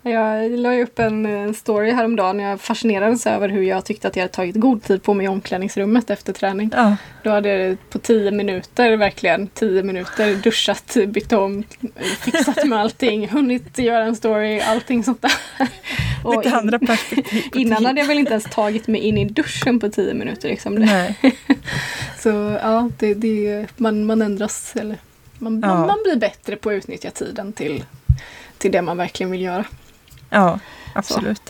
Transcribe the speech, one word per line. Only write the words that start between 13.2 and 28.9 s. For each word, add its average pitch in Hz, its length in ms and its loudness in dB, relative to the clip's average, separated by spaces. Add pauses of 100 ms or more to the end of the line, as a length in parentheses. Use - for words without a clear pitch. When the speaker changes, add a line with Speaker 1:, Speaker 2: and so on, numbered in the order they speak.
Speaker 1:
<laughs> - 20 -10
hunnit 247 480 0
göra 233 260 2
en 226 120 -2
story, 214 440 0
allting 226 440 0
sånt 247 180 -2
där. - 100 2 (920)
Och 226 120 2
Speaker 2:
Lite 220 120 2
Speaker 1:
in-, 247 60 2
Speaker 2:
andra 226 240 2
perspektiv 226 720 0
på - 60 -2
Speaker 1:
innan 226 200 2
Speaker 2:
tid. 226 80 2
Speaker 1:
hade 269 140 2
jag 285 80 2
väl 294 100 4
inte 285 140 2
ens 214 180 0
tagit 214 360 0
mig 220 140 0
in 214 180 2
i 202 60 2
duschen 240 560 0
på 208 80 0
tio - 260 0
minuter. - 340 -6
Liksom. 202 260 -4
Speaker 2:
Nej. 208 480 4
Speaker 1:
<laughs> - 960 0
Så 208 440 0
ja, 226 360 2
det, 208 160 2
det, 208 520 -2 (100)
man, 214 300 0
man 220 160 2
ändras, 208 540 -4
eller 214 200 -6 (420)
man, 226 220 -4
man, 208 100 2
Speaker 2:
Ja. 180 160 4
Speaker 1:
man 403 180 2
blir 359 120 2
bättre 208 400 -4
på 220 140 -6
att 208 40 0
utnyttja 196 360 -8
tiden - 420 -8
till, 156 320 -6 (720)
till - 140 2
det 185 100 2
man 175 140 -4